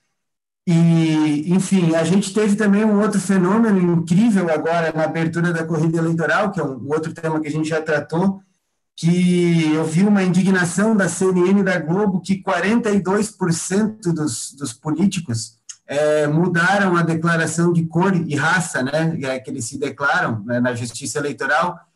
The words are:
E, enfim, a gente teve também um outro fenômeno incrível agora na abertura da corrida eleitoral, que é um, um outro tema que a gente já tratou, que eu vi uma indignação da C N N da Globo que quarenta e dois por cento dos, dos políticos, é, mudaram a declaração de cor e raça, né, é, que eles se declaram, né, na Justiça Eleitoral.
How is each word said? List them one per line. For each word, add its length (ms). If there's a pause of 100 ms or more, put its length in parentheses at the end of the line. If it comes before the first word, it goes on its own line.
(720)
E, 800
enfim, 440
a 100
gente 300
teve 200
também 300
um 160
outro 180
fenômeno 640 (140)
incrível 580
agora 420
na 100
abertura 460
da 140
corrida 320
eleitoral, 540
que 100
é 20
um, 140
um 160
outro 220
tema 260
que 80
a 20
gente 160
já 140
tratou, 640 (520)
que 760
eu 140
vi 160
uma 200
indignação 720
da 140
C 160
N 240
N 140
da 160
Globo 420
que 220
quarenta 480
e 100
dois 300
por 200
cento 640
dos, 460
dos 160
políticos, 800 (320)
é, 400
mudaram 720
a 40
declaração 680
de 140
cor 280
e 220
raça, 460
né, 400
é, 160
que 100
eles 160
se 140
declaram, 680
né, 160
na 140
Justiça 440
Eleitoral. 640 (160)